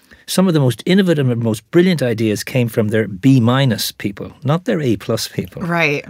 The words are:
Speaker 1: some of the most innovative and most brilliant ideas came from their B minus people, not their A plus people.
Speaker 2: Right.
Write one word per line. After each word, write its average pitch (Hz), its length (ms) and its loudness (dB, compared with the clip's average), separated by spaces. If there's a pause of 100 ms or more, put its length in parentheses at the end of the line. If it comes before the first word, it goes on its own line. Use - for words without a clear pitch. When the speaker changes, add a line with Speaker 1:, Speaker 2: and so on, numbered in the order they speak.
(260)
Speaker 1:
some 185 200 0
of 175 80 2
the 156 60 2
most 127 260 0
innovative 175 420 2
and 117 140 -2
most 110 300 -4
brilliant 175 280 4
ideas 113 440 0
came 120 240 -2
from 107 200 -2
their 110 200 0
B 131 320 4
minus 120 520 0
people, 101 400 -10 (120)
not 156 200 -2
their 202 160 -2
A 120 160 0
plus - 320 -6
people. - 340 -10
Speaker 2:
Right. 165 480 -2